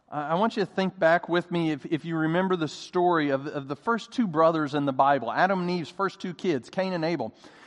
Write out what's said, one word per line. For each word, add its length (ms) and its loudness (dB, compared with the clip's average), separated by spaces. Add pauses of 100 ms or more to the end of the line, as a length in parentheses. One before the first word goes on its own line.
(100)
I, 180 -6
I 80 -2
want 200 0
you 80 0
to 80 -8
think 260 -2
back 300 4
with 220 0
me, 220 0
if, 120 -6
if 220 -4
you 100 -4
remember 400 2
the 100 -2
story 640 0
of, 180 -2
of 220 -8
the 80 -8
first 340 -4
two 160 0
brothers 480 2
in 120 0
the 60 0
Bible, 380 2
Adam 300 2
and 100 -2
Eve's 200 -4
first 280 -6
two 140 -8
kids, 380 -2
Cain 240 -2
and 100 -2
Abel. 300 -4 (320)